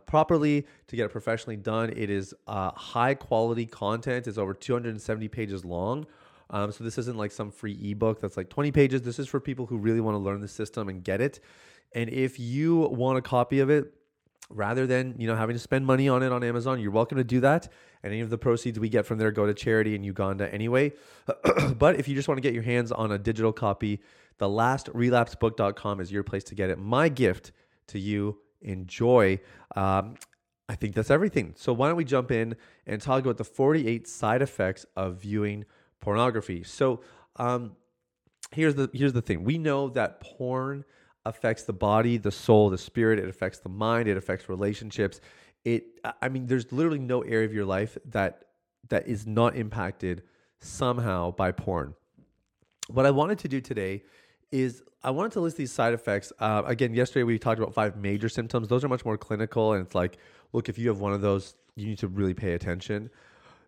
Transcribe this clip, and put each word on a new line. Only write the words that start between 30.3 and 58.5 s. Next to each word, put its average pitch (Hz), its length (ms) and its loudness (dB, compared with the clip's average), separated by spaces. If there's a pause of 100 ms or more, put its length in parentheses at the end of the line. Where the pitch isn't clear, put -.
I 104 60 -8
think 101 180 -4
that's 110 160 0
everything. 143 480 0
So - 160 0
why 127 140 2
don't 170 100 0
we 165 80 -2
jump 127 240 0
in 113 260 0 (300)
and 104 160 -6
talk 135 220 2
about 123 140 0
the 113 80 -6
forty-eight 135 600 0
side 120 360 0
effects 95 420 -2 (100)
of 95 260 -6
viewing 104 440 -4 (360)
pornography? 104 600 0
So, 127 400 0 (360)
um, 120 380 -4 (760)
here's 156 240 2
the, 135 180 0
here's 139 200 2
the 120 100 0
thing. 85 200 -2
We 139 140 0
know 139 320 0
that 117 320 -2
porn 131 640 -6 (400)
affects 110 380 -2
the 107 100 -4
body, 110 440 4
the 101 140 -2
soul, 107 380 8
the 92 80 0
spirit. 110 400 2
It 92 100 -2
affects 95 300 -6
the - 120 -14
mind. 110 380 0
It 101 80 2
affects 95 320 -6
relationships. 101 720 -4 (440)
It, - 400 -2
I, 113 100 -6 (100)
I 127 60 0
mean, 131 160 -4
there's 120 260 -2
literally 151 280 0
no 123 220 0
area 110 260 2
of 107 80 -8
your 101 100 -2
life 98 400 -2
that, 98 400 -2 (440)
that - 180 0
is 110 180 -6
not 117 300 2
impacted 98 640 -6 (380)
somehow 107 720 -2
by 92 200 0
porn. 80 440 -6 (920)
What 131 200 4
I 143 40 8
wanted 151 280 2
to - 80 -6
do 135 120 -4
today 101 440 -4 (480)
is 131 320 -2 (200)
I 131 60 -2
wanted 180 220 -2
to 214 80 -4
list 165 180 -2
these 135 140 -6
side 117 240 2
effects. 101 420 -2
Uh, 107 300 2
again, 120 260 0
yesterday 123 300 2
we 117 160 2
talked 113 200 0
about 110 140 -2
five 107 240 0
major 104 320 0
symptoms. 113 380 -4